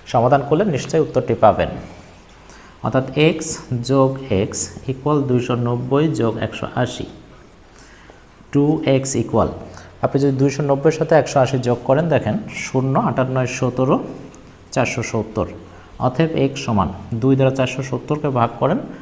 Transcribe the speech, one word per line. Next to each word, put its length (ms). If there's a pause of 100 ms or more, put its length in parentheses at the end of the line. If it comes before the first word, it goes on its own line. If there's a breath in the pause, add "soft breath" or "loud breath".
(120)
সমাধান 360
করলে 160 (120)
নিশ্চয়ই 300
উত্তরটি 300 (100)
পাবেন, 260 (1120 loud breath)
অর্থাৎ 220 (200)
এক্স 200 (420)
যোগ 200 (320)
এক্স 180 (320)
ইকুয়াল 260 (120)
দুইশো 240 (140)
নব্বই 380 (140)
যোগ 140 (120)
একশো 200 (180)
আশি, 220 (1500 loud breath)
টু 120 (320)
এক্স 160 (100)
ইকুয়াল, 280 (560 loud breath)
আপনি 180
যদি 180
দুইশো 280
নব্বইয়ের 300
সাথে 220
একশো 240
আশি 120 (100)
যোগ 100 (100)
করেন, 260
দেখেন 220 (280)
শূন্য, 300 (160)
আটান্ন, 280 (200)
সতেরো, 380 (800 loud breath)
চারশো 280 (100)
সত্তর, 360 (600 loud breath)
অতএব 240 (120)
এক্স 220
সমান 240 (320)
দুই 160
দ্বারা 220
চারশো 300
সত্তরকে 400 (100)
ভাগ 100 (120)
করেন, 180 (220 loud breath)